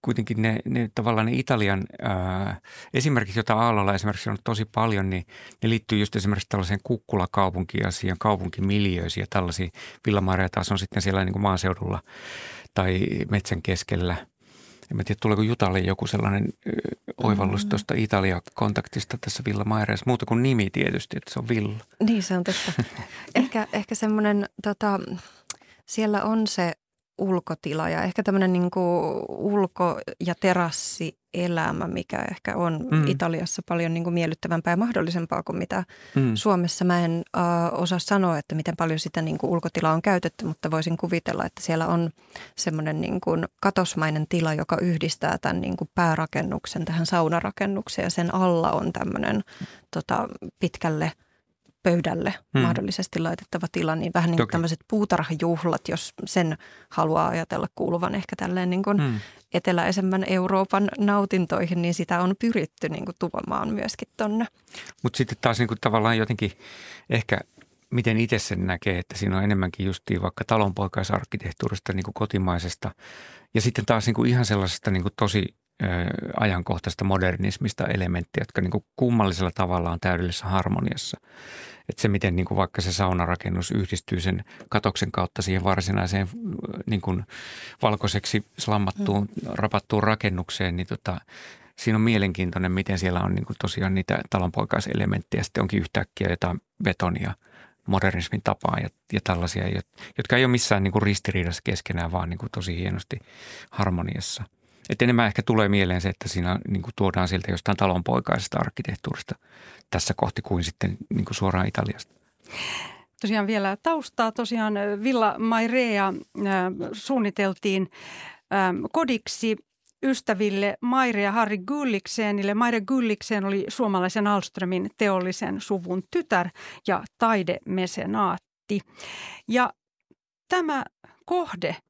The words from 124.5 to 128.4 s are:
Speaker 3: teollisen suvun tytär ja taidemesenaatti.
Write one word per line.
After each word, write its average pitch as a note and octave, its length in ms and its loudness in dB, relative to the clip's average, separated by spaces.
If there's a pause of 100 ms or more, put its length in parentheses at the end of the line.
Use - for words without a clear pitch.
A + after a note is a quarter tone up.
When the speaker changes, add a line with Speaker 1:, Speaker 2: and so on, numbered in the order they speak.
Speaker 3:
teollisen F#3+ 640 0
suvun F3+ 500 -4
tytär G3 380 0 (400)
ja F#3+ 160 0 (140)
taidemesenaatti. F#3+ 1600 -2 (680)